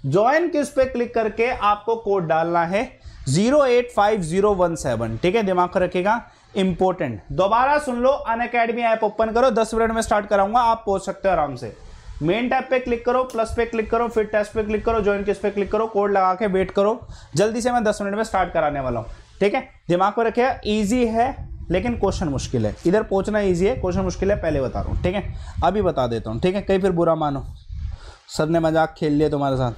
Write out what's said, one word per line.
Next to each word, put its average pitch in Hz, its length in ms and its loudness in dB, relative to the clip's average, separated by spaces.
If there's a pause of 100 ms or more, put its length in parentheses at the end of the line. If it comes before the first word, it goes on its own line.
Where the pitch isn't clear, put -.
ज्वाइन 247 420 2
किस 294 200 0
पे 262 160 2
click 240 280 -4
करके 226 360 0
आपको 208 480 0
code 196 300 0
डालना 165 380 2
है 208 260 -2 (340)
ज़ीरो 226 400 4
एट 240 260 2
फ़ाइव 208 300 2
ज़ीरो 190 320 2
वन 175 220 2
सेवन, 113 420 -4
ठीक 180 180 0
है, 226 80 2
दिमाग 180 260 2
में 180 120 0
रखिएगा। 180 340 0 (400)
important। 180 680 0 (100)
दोबारा 226 480 2
सुन 262 180 -4
लो, 254 140 4 (180)
Unacademy 233 540 0
app 226 200 2
open 220 280 0
करो, 240 200 4
दस 220 220 0
मिनट 226 180 2
में 226 100 -2
start 208 240 0
कराऊंगा, 202 360 2
आप 226 240 2
पहुंच 196 200 -2
सकते 190 220 -4
हो 185 60 4
आराम 147 220 0
से। 117 200 -12 (460)
Main 214 280 0
tab 262 200 0
पे 254 100 2
click 240 260 -4
करो, 254 180 2
plus 226 340 -4
पे 233 80 2
click 226 260 -4
करो, 233 160 0
फिर 220 180 0
test 208 280 -2
पे 220 100 -2
click 208 220 -2
करो, 226 160 2
ज्वाइन 202 220 0
किस 196 140 -2
पे 208 140 -2
click 202 200 -2
करो, 214 160 0
code 202 240 0
लगा 190 220 2
के 208 140 -2
wait 185 240 0
करो, 202 280 0 (360)
जल्दी 220 260 2
से 247 100 0
मैं 240 120 0
दस 208 180 0
मिनट 202 140 -4
में 220 80 -2
start 185 300 -2
कराने 147 260 0
वाला 123 200 -4
हूँ, 107 80 -10 (320)
ठीक 202 140 2
है? 254 80 -2 (280)
दिमाग 185 280 2
में 233 80 2
रखिएगा, 240 400 0
easy 214 420 0
है 233 280 0 (360)
लेकिन 196 240 0
question 190 320 0
मुश्किल 127 380 -2
है। 101 100 -4 (100)
इधर 202 180 4
पहुंचना 208 360 0
easy 185 260 2
है, 240 100 2
question 190 260 -2
मुश्किल 190 300 -2
है, 208 60 0
पहले 151 240 0
बता 107 200 -4
रहा - 100 -4
हूँ, - 120 -2
ठीक 185 120 0
है? 185 200 -6 (280)
अभी 190 180 2
बता 139 260 0
देता 117 220 -4
हूँ, 113 120 -4
ठीक 185 140 2
है? 202 60 -2
कहीं 190 180 2
फिर 185 120 2
बुरा 165 240 2
मानो, 147 300 -4 (840)
सर 156 200 -2
ने 170 120 2
मजाक 160 380 2
खेल 151 160 0
लिया 151 160 4
तुम्हारे 139 280 0
साथ। 127 200 0